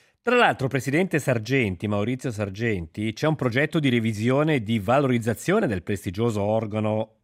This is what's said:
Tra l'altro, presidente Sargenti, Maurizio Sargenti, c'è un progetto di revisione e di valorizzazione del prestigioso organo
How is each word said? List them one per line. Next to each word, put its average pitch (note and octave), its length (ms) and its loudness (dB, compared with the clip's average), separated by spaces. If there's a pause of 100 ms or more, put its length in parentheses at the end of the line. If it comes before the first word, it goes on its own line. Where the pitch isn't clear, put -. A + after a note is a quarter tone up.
(220)
Tra A#3+ 140 2
l'altro, D3+ 320 4
presidente C#3 520 0
Sargenti, A2+ 680 0
Maurizio A2+ 440 -2
Sargenti, G#2 800 -4
c'è D3 160 -2
un D#3 80 2
progetto C3+ 440 0
di C#3 100 2
revisione A#2+ 640 2
e A#2 80 0
di A2 160 0
valorizzazione B2+ 880 0
del F#2+ 160 -2
prestigioso G#2 580 -2
organo G#2+ 840 -2